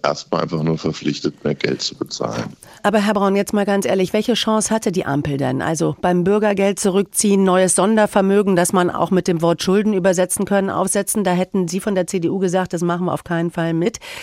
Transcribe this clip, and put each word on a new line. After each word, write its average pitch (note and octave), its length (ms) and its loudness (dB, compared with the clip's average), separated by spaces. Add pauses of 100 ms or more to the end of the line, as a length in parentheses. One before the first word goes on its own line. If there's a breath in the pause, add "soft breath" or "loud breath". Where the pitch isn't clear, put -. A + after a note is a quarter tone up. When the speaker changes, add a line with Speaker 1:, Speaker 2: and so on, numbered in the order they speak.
Speaker 1:
erstmal D2+ 380 -2
einfach D#2+ 200 -4
nur D#2+ 160 0
verpflichtet, D2+ 640 -4
mehr D2 140 -2
Geld - 260 -4
zu - 140 -8
bezahlen. - 480 -8 (400 loud breath)
Speaker 2:
Aber G#3 160 2
Herr G#3 140 0
Braun, G3 200 2
jetzt G3 180 -2
mal G3+ 120 2
ganz G3 220 0
ehrlich, F#3 260 0
welche G#3+ 220 0
Chance A3 380 0
hatte A3 200 -2
die E3 120 -2
Ampel D3 320 -2
denn? C3 260 -2
Also D#3 380 -2
beim F3+ 220 2
Bürgergeld G3+ 560 2
zurückziehen, G3 640 2
neues F#3 320 4
Sondervermögen, G3+ 800 4
das F3+ 180 2
man F3+ 160 2
auch - 220 -2
mit F3+ 160 2
dem E3 160 0
Wort E3+ 220 0
Schulden G#3 300 2
übersetzen F#3 500 0
können, G3 260 0
aufsetzen, G3+ 540 -2
da F3+ 80 0
hätten F#3 340 0
Sie F3+ 140 -4
von G3+ 160 -2
der F3+ 100 0
C F#3+ 140 -4
D E3+ 80 0
U F3+ 100 -2
gesagt, F#3 340 -2
"Das E3+ 100 -4
machen F3 240 -2
wir D#3+ 80 -2
auf D3 100 -6
keinen E3+ 260 -2
Fall E3 240 -2
mit." E3+ 240 0 (240 loud breath)